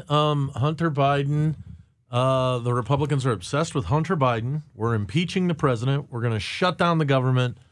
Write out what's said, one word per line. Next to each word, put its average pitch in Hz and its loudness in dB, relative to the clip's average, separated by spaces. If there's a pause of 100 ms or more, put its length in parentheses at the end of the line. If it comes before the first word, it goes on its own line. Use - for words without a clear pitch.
um, 147 2
Hunter 160 0
Biden 143 0 (560)
uh, 127 2
the 120 -2
Republicans 135 0
are 123 2
obsessed 143 -4
with 120 -2
Hunter 160 0
Biden. 127 0 (120)
We're 113 0
impeaching 175 0
the 170 0
president. 135 0
We're 120 -8
gonna 113 0
shut 180 -2
down 170 2
the 156 2
government. 127 2 (140)